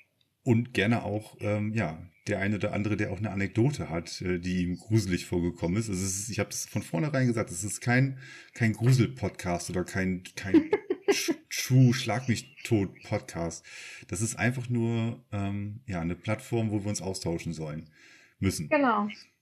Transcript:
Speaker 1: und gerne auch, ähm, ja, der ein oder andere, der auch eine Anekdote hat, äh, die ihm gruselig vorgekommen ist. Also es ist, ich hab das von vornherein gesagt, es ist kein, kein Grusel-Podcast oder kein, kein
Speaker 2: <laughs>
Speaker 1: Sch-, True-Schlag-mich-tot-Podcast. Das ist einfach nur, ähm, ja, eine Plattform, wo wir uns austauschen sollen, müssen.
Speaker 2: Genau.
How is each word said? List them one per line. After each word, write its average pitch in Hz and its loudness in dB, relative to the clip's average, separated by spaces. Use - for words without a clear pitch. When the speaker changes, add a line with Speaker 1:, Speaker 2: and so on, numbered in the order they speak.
Speaker 1:
und 120 4
gerne 107 2
auch, 104 -6
ähm, 104 0
ja, 87 -2
der 104 0
ein 101 2
oder 104 0
andere, 104 0
der 101 0
auch 92 -4
eine 104 -4
Anekdote 98 0
hat, 85 -6
äh, 92 0
die 90 0
ihm 87 0
gruselig 95 2
vorgekommen 87 0
ist. 113 -2
Also 92 -2
es 95 -4
ist, - -8
ich 101 -4
hab 98 -2
das - -8
von - -4
vornherein 143 0
gesagt, 110 0
es 92 -6
ist 98 -6
kein, 131 2
kein 113 2
Grusel-Podcast 101 2
oder 90 0
kein, 92 -2
kein - 2
Speaker 2:
<laughs> - -2
Speaker 1:
Sch-, - 0
True-Schlag-mich-tot-Podcast. 123 2
Das 90 -4
ist 113 -2
einfach 120 -2
nur, 117 0
ähm, 101 -4
ja, 90 -4
eine 85 -2
Plattform, 110 -2
wo 104 0
wir 101 -4
uns 101 -4
austauschen 85 -4
sollen, 78 -8
müssen. 90 0
Speaker 2:
Genau. 240 4